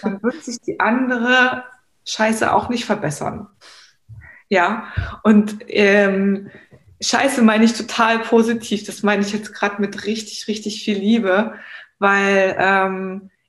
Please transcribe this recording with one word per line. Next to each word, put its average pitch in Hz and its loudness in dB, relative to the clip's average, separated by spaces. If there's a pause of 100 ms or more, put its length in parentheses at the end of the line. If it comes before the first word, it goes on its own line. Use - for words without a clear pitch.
dann 196 -6
wird 240 -4
sich 240 -12
die - -8
andere 247 0 (420)
Scheiße - 0
auch 208 0
nicht 240 -4
verbessern. - -6 (1000)
Ja, 196 0 (300)
und, 214 4 (100)
ähm, 196 2 (500)
Scheiße 262 0
meine 220 6
ich 226 6
total 226 0
positiv. 226 0
Das - -14
meine 202 2
ich 196 -4
jetzt 208 -8
grad 202 -4
mit 202 -6
richtig, - -8
richtig 208 -8
viel 202 -2
Liebe, 208 0 (440)
weil, 196 2
ähm, 190 0 (180)